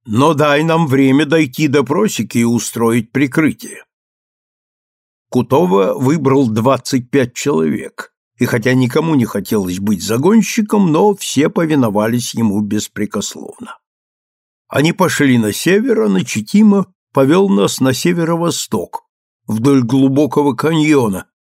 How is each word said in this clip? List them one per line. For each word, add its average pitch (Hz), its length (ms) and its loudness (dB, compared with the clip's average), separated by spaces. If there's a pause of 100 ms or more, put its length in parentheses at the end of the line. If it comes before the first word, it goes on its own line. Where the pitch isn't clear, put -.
Но 135 280 2
дай 147 300 2
нам 165 240 0
время 135 380 2
дойти 151 440 0
до 135 140 2
просеки 143 560 -2
и 117 40 2
устроить 117 680 -2
прикрытие». 135 760 -2 (1400)
Кутова 180 640 2
выбрал 135 560 2
двадцать 120 600 -2
пять 131 240 0
человек, - 800 -4 (240)
и 123 80 0
хотя 120 280 0
никому 139 420 0
не 123 100 2
хотелось 95 540 -4
быть 101 240 -2
загонщиком, 190 880 0
но 196 240 2
все 180 340 -2
повиновались 120 840 -2
ему 107 280 -2
беспрекословно. - 1160 -8 (920)
Они 151 240 0
пошли 143 460 2
на 107 160 0
север, 220 480 0
а 214 80 0
Начитима 202 840 2 (200)
повёл 165 360 2
нас 196 300 0
на 131 140 2
северо-восток, 165 1120 -4 (440)
вдоль 127 360 2
глубокого 135 680 2
каньона, 147 720 0 (220)